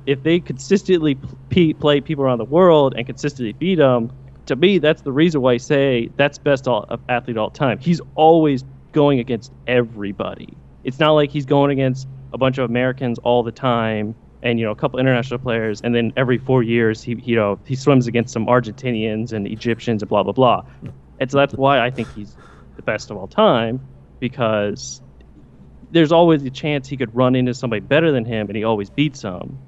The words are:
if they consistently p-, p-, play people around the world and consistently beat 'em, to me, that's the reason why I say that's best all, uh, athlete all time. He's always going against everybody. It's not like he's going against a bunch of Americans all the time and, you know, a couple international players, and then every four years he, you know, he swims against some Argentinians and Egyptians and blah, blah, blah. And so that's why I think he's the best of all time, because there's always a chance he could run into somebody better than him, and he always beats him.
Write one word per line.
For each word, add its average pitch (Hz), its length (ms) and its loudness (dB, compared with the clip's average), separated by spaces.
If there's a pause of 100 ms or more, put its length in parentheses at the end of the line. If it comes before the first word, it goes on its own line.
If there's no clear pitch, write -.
if 135 160 -2
they 165 180 2
consistently 156 760 -2
p-, - 100 -12 (240)
p-, 165 240 4
play 147 280 2
people 139 220 -4
around 127 140 2
the 110 80 -6
world 151 500 4
and 123 120 -6
consistently 131 460 -6
beat 180 260 -2
'em, 123 320 2 (340)
to 139 100 -2
me, 185 220 4
that's 151 240 2
the 139 100 -6
reason 156 300 2
why 127 120 4
I 120 40 2
say 135 600 0
that's 143 200 0
best 131 300 -2
all, 113 200 0
uh, 117 100 -6 (120)
athlete 120 280 -4
all 107 120 -2
time. 127 300 -2
He's 165 200 -2 (140)
always 156 500 4 (280)
going 143 280 2
against 117 320 -6 (140)
everybody. 104 880 -4 (280)
It's 131 160 -8
not 156 140 4
like 147 180 2
he's 143 160 -6
going 143 240 2
against 135 360 -2 (240)
a 117 60 -10
bunch 131 220 0
of 120 100 -2
Americans 123 500 -2
all 120 220 2
the 113 100 -6
time 113 600 -2 (300)
and, 120 160 0
you 113 60 -2
know, 107 60 -2
a 110 40 -6
couple 127 240 -4
international 127 400 0
players, 113 420 -4
and 120 140 -2
then 117 200 -2
every 131 220 2
four 131 240 0
years 113 400 0
he, 117 220 -8
you 117 120 -2
know, 101 300 0
he 131 100 -6
swims 131 300 2
against 117 260 -2
some 110 140 -4
Argentinians 110 880 -2
and 104 140 -6
Egyptians 113 560 -4
and 98 60 -10
blah, 104 120 2
blah, 98 100 -2
blah. 113 320 4 (560)
And 131 120 -4
so 139 80 2
that's 139 160 2
why 135 240 4
I 120 100 0
think 123 240 -6
he's 104 220 -16 (400)
the - 80 -20
best 110 260 -6
of 104 80 -10
all 92 100 -12
time, 127 520 2 (400)
because 110 840 -4 (880)
there's 156 200 4
always 165 320 6
a 131 80 -6
chance 147 360 -6
he 143 100 -10
could 113 180 -6
run 127 200 2
into 123 200 0
somebody 113 240 -6
better 147 320 2
than 120 140 -2
him, 110 220 -4
and 101 80 -10
he 107 80 -4
always 107 280 -2
beats - 320 -4
him. 98 340 -10 (100)